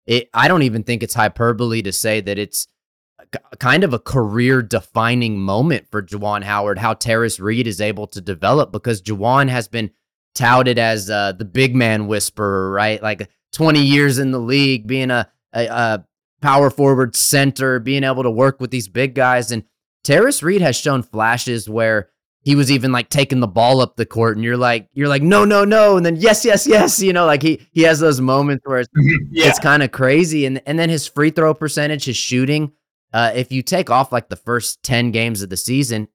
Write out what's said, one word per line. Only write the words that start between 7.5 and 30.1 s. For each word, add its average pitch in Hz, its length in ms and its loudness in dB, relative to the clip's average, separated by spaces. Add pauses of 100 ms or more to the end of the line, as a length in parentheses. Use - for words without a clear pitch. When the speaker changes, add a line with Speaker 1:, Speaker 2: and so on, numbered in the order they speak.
Speaker 1:
is 98 140 -6
able 104 280 -6
to 101 120 -16
develop, 98 500 0
because 107 300 -6
Juwan 117 480 0
has 123 180 -4
been 110 240 -8 (440)
touted 127 440 2
as, 110 300 -2
uh, 101 240 -2
the 101 140 -10
big 127 280 0
man 110 320 0
whisperer, 101 640 -4
right? 104 320 -2
Like, 104 280 -8 (200)
twenty 156 300 2
years 143 380 2
in 135 120 -2
the 131 80 -4
league, 127 480 0
being 131 240 -4
a, 120 160 -2 (280)
a, 117 140 -2
a 110 360 -4 (360)
power 143 300 4
forward 131 460 2
center, 135 640 0
being 135 240 -2
able 127 180 -2
to 120 80 0
work 131 300 2
with 127 100 -8
these 123 160 -4
big 127 280 -4
guys. 123 360 2
And 113 140 -6 (400)
Terrace 202 360 2
Reed 185 200 0
has 143 160 2
shown 135 260 -2
flashes 113 680 -2
where 110 420 -2 (320)
he 143 120 2
was 143 160 2
even, 131 220 0
like, 123 160 -2
taking 131 320 0
the 117 80 0
ball 120 320 2
up 120 160 -2
the 113 100 -4
court, 113 300 0
and 113 80 -4
you're 120 120 -2
like, 120 360 -2
you're 143 160 -2
like, 139 140 0
"No, 202 220 4
no, 202 200 4
no." 208 320 6
And 170 100 2
then, 170 80 0
"Yes, 208 300 2
yes, 208 200 2
yes." 214 380 4
You 185 100 2
know, 175 140 2
like, 147 160 2
he, 156 180 0 (120)
he 160 100 2
has 160 160 4
those 151 220 2
moments 135 440 0
where 135 140 -2
it's, 123 100 -4 (220)
Speaker 2:
<laughs> 151 220 -2
Yeah. 156 160 4
Speaker 1:
it's 135 100 2
kinda 143 300 2
crazy. 147 580 0